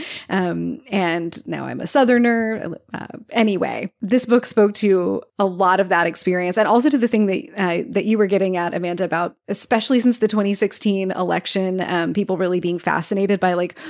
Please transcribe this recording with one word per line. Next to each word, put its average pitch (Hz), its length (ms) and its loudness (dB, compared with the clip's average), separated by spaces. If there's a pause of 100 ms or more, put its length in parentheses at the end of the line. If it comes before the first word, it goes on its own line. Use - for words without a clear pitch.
(280)
um, 170 640 -2
and 175 560 -2
now 147 200 -6
I'm 127 140 -8
a - 60 -8
Southerner. 233 880 2 (180)
Uh, - 140 -10 (240)
anyway, 190 720 0
this 240 240 2
book 240 220 2
spoke 208 280 4
to 190 460 2 (160)
a 202 80 2
lot 185 340 2
of 190 100 0
that 170 180 2
experience 180 500 -2
and 214 100 4
also 240 220 4
to 277 80 4
the 233 100 2
thing 214 200 2
that, 190 280 -4
uh, 180 340 0
that 196 160 -2
you 220 120 2
were 208 80 4
getting 190 320 2
at, 175 160 -2
Amanda, 175 300 -4
about 170 320 -2 (140)
especially 226 500 0
since 240 180 2
the 220 100 2
twenty 202 280 0
sixteen 196 560 0
election, 185 720 -2
um, 170 320 -2
people 196 240 -2
really 180 220 0
being 175 200 -2
fascinated 190 600 0
by, 180 140 2
like, 175 240 -4 (120)